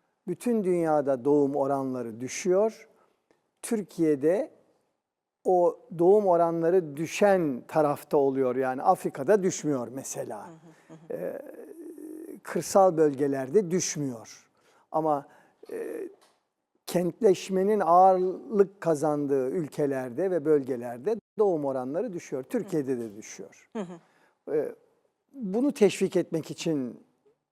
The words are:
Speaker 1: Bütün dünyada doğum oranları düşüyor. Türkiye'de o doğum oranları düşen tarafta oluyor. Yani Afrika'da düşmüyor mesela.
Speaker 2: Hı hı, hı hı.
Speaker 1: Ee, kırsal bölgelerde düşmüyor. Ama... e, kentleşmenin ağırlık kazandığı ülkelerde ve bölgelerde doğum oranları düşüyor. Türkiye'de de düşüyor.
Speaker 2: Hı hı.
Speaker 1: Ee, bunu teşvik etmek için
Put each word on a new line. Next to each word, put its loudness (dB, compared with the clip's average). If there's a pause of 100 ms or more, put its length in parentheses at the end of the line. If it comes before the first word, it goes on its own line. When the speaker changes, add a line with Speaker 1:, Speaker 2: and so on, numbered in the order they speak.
(280)
Speaker 1:
Bütün -2
dünyada 0
doğum 4
oranları -4
düşüyor. -2 (720)
Türkiye'de 0 (920)
o 4 (200)
doğum 6
oranları 2
düşen 2
tarafta 0
oluyor. 2
Yani -2
Afrika'da 2
düşmüyor -2
mesela. -10
Speaker 2:
Hı -20
hı, -20 (340)
hı -14
hı. -8
Speaker 1:
Ee, -8 (1000)
kırsal 2
bölgelerde 2
düşmüyor. -6 (420)
Ama... -2 (440)
e, -10 (800)
kentleşmenin 0
ağırlık 4
kazandığı 0
ülkelerde -4
ve -2
bölgelerde 0 (240)
doğum 2
oranları -4
düşüyor. -8
Türkiye'de -4
de -10
düşüyor. -18
Speaker 2:
Hı -10
hı. -12
Speaker 1:
Ee, -4 (580)
bunu -2
teşvik 2
etmek -2
için -4 (480)